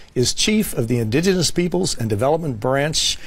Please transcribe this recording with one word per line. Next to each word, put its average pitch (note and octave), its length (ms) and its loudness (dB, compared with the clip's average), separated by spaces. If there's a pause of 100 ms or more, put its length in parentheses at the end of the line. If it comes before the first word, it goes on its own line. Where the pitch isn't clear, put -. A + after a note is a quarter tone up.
(140)
is B2 180 2
chief G#3+ 400 0
of A#2 160 -2
the B2 100 0
Indigenous D#3+ 520 2
Peoples F3 480 0
and A#2 100 -2
Development C3 520 0
Branch C#3 680 0